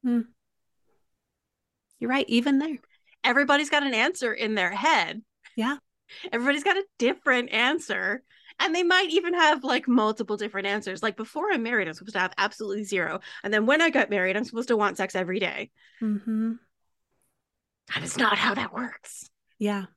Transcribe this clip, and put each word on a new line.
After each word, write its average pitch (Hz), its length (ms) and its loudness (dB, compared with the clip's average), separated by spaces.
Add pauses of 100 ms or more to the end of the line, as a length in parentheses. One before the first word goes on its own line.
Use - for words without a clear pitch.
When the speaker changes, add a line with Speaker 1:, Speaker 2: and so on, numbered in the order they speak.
Speaker 1:
Hmm. 240 160 2 (1800)
You're 240 120 -4
right. 269 180 2
Even 254 300 4
there. 302 200 -2 (460)
Speaker 2:
Everybody's 285 460 4
got 294 160 2
an 254 80 0
answer 247 380 0
in 220 220 -2
their 180 180 0
head. 214 500 0 (340)
Speaker 1:
Yeah. 247 200 -2 (560)
Speaker 2:
Everybody's 277 320 0
got 370 120 2
a 392 80 -2 (140)
different 247 540 2
answer. 220 680 0 (360)
And 330 160 0
they 359 80 2
might 359 280 4
even 359 240 0
have, 311 300 4
like, 247 240 0
multiple 214 480 2
different 196 300 -6
answers. 196 360 -4
Like, 214 140 -2
before 311 340 -4
I'm 269 120 0
married, 226 260 0
I'm 160 60 -8
supposed 196 200 -16
to 190 60 0
have 185 160 0
absolutely 208 480 -2
zero. 185 360 -2 (220)
And 202 100 -2
then 214 140 4
when 294 140 4
I 330 100 4
got 262 200 2
married, 190 260 0
I'm 233 80 -2
supposed 233 240 -8
to 233 80 4
want 202 220 2
sex 190 160 -4
every 185 240 -2
day. 202 320 -4 (320)
Speaker 1:
Mm-hmm. 220 500 -2 (1400)
Speaker 2:
That - 100 -4
is - 140 -6
not 208 180 4
how - 180 2
that - 180 -4
works. - 580 -12 (280)
Speaker 1:
Yeah. 202 280 -2 (100)